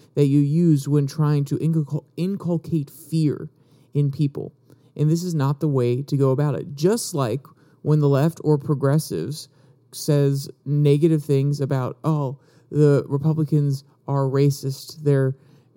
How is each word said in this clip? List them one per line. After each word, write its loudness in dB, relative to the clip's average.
that 4
you 4
use 2
when 2
trying 0
to -4
incul-, -2
inculcate -4
fear -2
in 0
people. -4
And 0
this 0
is -4
not 0
the 0
way 0
to -4
go 2
about 0
it. -10
Just -2
like -4
when 2
the 4
left 2
or 2
progressives -2
says 0
negative 2
things 0
about, -2
"Oh, -2
the 4
Republicans 0
are 0
racist, -2
they're 2